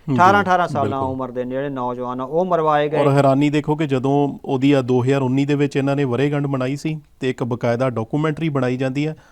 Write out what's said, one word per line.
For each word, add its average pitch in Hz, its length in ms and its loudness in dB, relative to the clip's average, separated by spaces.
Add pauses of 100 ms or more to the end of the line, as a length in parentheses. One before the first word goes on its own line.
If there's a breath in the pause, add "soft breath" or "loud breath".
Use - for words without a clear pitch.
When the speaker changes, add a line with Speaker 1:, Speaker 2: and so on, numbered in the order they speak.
Speaker 1:
ਜੀ, 139 60 2
Speaker 2:
ਅਠਾਰਾਂ 196 280 6
ਅਠਾਰਾਂ 180 240 2
ਸਾਲਾਂ 143 180 -2
Speaker 1:
ਬਿਲਕੁਲ। 135 220 -2
Speaker 2:
ਉਮਰ 131 240 -6
ਦੇ 123 120 -6
ਜਿਹੜੇ 131 260 -6
ਨੌਜਵਾਨ 123 520 -6
ਆ, - 20 -6
ਉਹ 156 220 -2
ਮਰਵਾਏ 156 440 2
ਗਏ। 151 80 -2
Speaker 1:
ਔਰ 143 140 2
ਹੈਰਾਨੀ 139 380 4
ਦੇਖੋ 147 260 0
ਕਿ 156 120 -2
ਜਦੋਂ 139 580 0
ਉਹਦੀ 135 260 2
ਆ 139 100 4
ਦੋ 123 220 2
ਹਜ਼ਾਰ 135 180 2
ਉੱਨੀ 131 240 2
ਦੇ 143 100 0
ਵਿੱਚ 143 200 0
ਇਹਨਾਂ 139 200 0
ਨੇ 143 80 0
ਵਰ੍ਹੇਗੰਢ 143 420 0
ਮਨਾਈ 135 300 -4
ਸੀ 156 260 -6 (180)
ਤੇ 131 100 -2
ਇੱਕ 131 140 -4
ਬਕਾਇਦਾ 120 460 -2
ਡਾਕੂਮੈਂਟਰੀ 147 600 -2
ਬਣਾਈ 127 280 -2
ਜਾਂਦੀ 131 300 -2
ਹੈ, 156 80 -8 (160 soft breath)